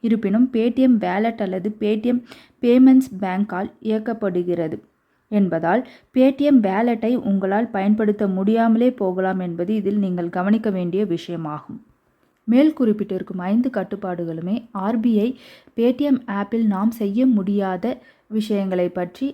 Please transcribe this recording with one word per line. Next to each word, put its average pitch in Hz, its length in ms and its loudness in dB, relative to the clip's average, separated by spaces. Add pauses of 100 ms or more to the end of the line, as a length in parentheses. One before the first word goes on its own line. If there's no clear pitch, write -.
இருப்பினும், 226 500 2
Paytm 240 500 2
வாலெட் 214 440 -2
அல்லது 185 240 -6 (100)
Paytm 226 420 -2 (380)
பேமெண்ட்ஸ் 262 580 6
பேங்கால் 190 520 -4 (120)
இயக்கப்படுகிறது 196 960 -2 (520)
என்பதால், 185 520 0 (300)
Paytm 269 500 4
வாலெட்டை 220 520 0
உங்களால் 196 600 -2
பயன்படுத்த 208 520 0
முடியாமலே 226 680 2
போகலாம் 190 540 -2
என்பது 175 260 -4
இதில் 202 300 -2
நீங்கள் 175 340 -4
கவனிக்க 214 300 0
வேண்டிய 185 360 -2
விஷயமாகும். 165 760 -8 (680)
மேல் 269 300 6
குறிப்பிட்டிருக்கும் 208 680 -2
ஐந்து 240 220 2
கட்டுப்பாடுகளுமே 180 840 -6 (160)
ஆர் 202 280 -4
பி 233 200 2
ஐ 214 80 0 (480)
Paytm 254 400 2 (220)
ஆப்பில் 220 280 -2
நாம் 202 260 0
செய்ய 220 340 -2
முடியாத 196 600 0 (420)
விஷயங்களை 196 640 -2
பற்றி 180 440 -6